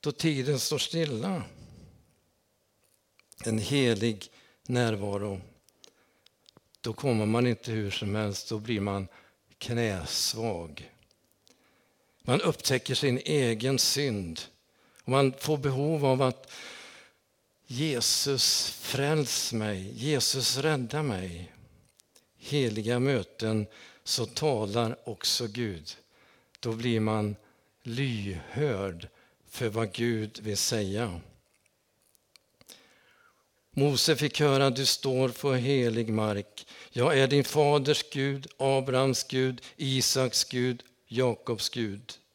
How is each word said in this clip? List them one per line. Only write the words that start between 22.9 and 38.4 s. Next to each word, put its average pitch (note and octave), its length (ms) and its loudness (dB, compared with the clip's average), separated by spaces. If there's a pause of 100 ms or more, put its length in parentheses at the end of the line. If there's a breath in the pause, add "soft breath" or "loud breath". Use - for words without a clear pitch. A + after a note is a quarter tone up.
möten, A2 680 0 (380 loud breath)
så - 220 -2
talar A#2 840 -2
också - 380 -2
Gud. G#2 500 -6 (640 soft breath)
Då A#2 120 -4
blir A2+ 280 0
man G#2+ 360 0 (460 soft breath)
lyhörd G2+ 1300 -4 (400 soft breath)
för A#2+ 200 -4
vad G#2+ 240 -2
Gud A2+ 500 -2
vill G#2 140 -4
säga. G2+ 640 -2 (2500 loud breath)
Mose C#3+ 400 4
fick D3 240 -2
höra, C#3 300 6
"Du B2+ 160 0
står C3 420 2
på C3+ 240 -2
helig A#2+ 560 2
mark. G#2+ 580 -2 (240 loud breath)
Jag C3+ 280 2
är C3+ 80 6
din C#3 180 4
faders D3 680 4
Gud, C#3 360 -2 (100)